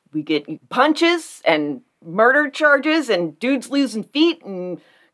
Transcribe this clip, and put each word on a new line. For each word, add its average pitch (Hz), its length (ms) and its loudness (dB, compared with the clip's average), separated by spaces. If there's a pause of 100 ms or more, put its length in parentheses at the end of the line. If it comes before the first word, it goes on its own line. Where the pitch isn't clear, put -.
(120)
We 156 100 -6
get 151 480 -6
punches 320 760 0
and 147 380 0 (240)
murder 240 440 2
charges 294 600 2
and 175 300 -2
dudes 254 300 -2
losing 240 340 -2
feet 320 400 0
and 180 360 -8 (340)